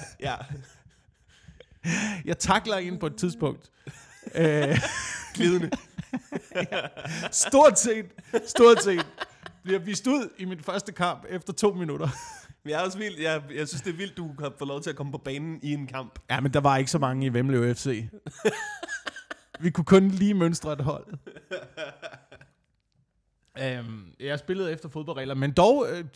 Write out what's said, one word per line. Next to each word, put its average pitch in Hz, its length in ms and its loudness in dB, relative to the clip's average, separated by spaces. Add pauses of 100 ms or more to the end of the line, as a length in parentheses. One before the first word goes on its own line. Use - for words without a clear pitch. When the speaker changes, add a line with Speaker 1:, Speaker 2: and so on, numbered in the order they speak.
(200)
Speaker 1:
ja. 135 160 -4 (1900)
Speaker 2:
Jeg 165 120 -2
takler 202 400 2
en 180 220 -6
på 170 80 -4
et 147 80 -8
tidspunkt. 151 560 -4 (640)
Øh, 151 420 4 (560)
Speaker 1:
Glidende. 175 360 2 (840)
Speaker 2:
<laughs> 165 800 -6
Stort 269 480 8
set, 220 260 0 (420)
stort 233 360 10
set 180 240 0 (560)
bliver 185 160 0
vist 190 280 -6
ud 262 300 2
i 185 80 -10
min 180 140 -8
første 190 320 -6
kamp 165 380 -2
efter 180 240 -8
to 208 200 2
minutter. 156 340 -4 (560)
Speaker 1:
Men 147 80 -8
jeg 151 80 0
er 180 60 0
også 190 120 -6
vildt, 202 220 -8
jeg, 160 220 0 (140)
jeg 147 120 -4
synes, 143 140 -8
det 180 120 -6
er 160 40 -12
vildt, 190 200 -8
du 160 220 -8
har 143 180 -6
fået 143 100 -6
lov 139 140 -6
til 165 80 -8
at 143 60 -6
komme 143 160 -8
på 139 60 -8
banen 143 460 -8
i 147 100 -2
en 143 140 -6
kamp. 123 320 -12 (100)
Speaker 2:
Ja, 131 100 2
men 135 140 0
der 147 60 4
var 139 180 6
ikke 135 140 0
så 165 80 2
mange 135 260 0
i 127 80 0
Vemmelev 123 420 2
F - 40 -6
C. 117 240 -4 (760)
<laughs> - 840 -12
Vi 175 60 2
kunne 165 160 0
kun 190 220 10
lige 196 260 2
mønstre 170 400 0
et 143 80 -4
hold. 143 260 -4 (2500)
Øhm, 117 580 -8
jeg 143 200 -4
spillede 185 320 -4
efter 160 180 -10
fodboldregler, 139 460 -8
men 135 160 0
dog, 233 380 6
øh, 170 160 -8 (100)